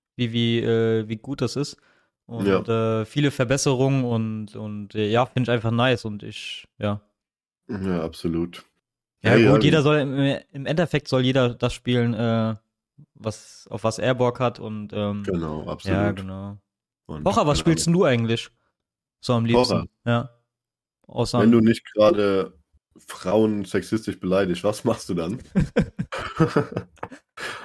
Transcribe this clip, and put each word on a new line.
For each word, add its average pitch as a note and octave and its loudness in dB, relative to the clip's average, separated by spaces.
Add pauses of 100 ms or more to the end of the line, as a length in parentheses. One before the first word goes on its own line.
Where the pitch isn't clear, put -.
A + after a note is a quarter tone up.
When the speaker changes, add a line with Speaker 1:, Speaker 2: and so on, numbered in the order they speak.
(160)
Speaker 1:
wie, A#2+ -4
wie, A#2 0
äh, A2+ 0
wie A2 -6
gut C#3 -8
das A#2+ -4
ist. C#3+ -6 (480)
Und, A#2 -6
Speaker 2:
Ja. A2+ 0
Speaker 1:
äh, G#2+ -6
viele C#3+ 0
Verbesserungen C3+ 0
und, A2 -4
und, G#2 -12
äh, G#2+ 0
ja, A#2+ 4
find B2+ -2
ich A#2 0
einfach A2+ 0
nice B2 2
und G#2 -8
ich, - -14 (100)
ja. G#2 -4 (680)
Speaker 2:
Ja, F#2+ -4
absolut. E2 -4 (600)
Speaker 1:
Ja, A2+ 4
Speaker 2:
Ja, A#2 8
Speaker 1:
gut, - 6
Speaker 2:
ja. - 6
Speaker 1:
jeder D#3 6
soll D3+ 4
im, C#3 0 (140)
im C#3 -10
Endeffekt D3+ 0
soll C3 2
jeder B2+ 2
das B2 -2
spielen, A#2+ 0
äh, A2+ 0 (600)
was, - -12
auf G#2+ -10
was A2 0
er B2+ 0
Bock B2 0
hat B2 -2
und, G#2+ -10
ähm, G2+ -4
Speaker 2:
Genau, E2+ -4
absolut. F#2 -4
Speaker 1:
ja, G2+ 0
genau. F#2+ -10 (500)
Speaker 2:
Und D3+ -10
Speaker 1:
Pocher, G3+ 2
was C#3+ 2
Speaker 2:
keine - -
Speaker 1:
spielst D#3+ 2
denn E3+ 4
du F#3 4
eigentlich A#2 0 (720)
so B2+ 0
am A#2 2
liebsten? A#2 4
Speaker 2:
Pocher? E2+ -2 (200)
Speaker 1:
Ja. A#2+ 0 (800)
Außer A#2+ -2
Speaker 2:
Wenn A2+ 6
du A#2 8
nicht A2+ 4 (120)
gerade G#2 4 (540)
Frauen G#2+ 0
sexistisch G2+ -4
beleidigst, F#2 0
was G#2 -2
machst - -2
du F#2+ -4
dann? F2 -6 (140)
Speaker 1:
<laughs> - 0 (580)
Speaker 2:
<laughs> - -2 (760)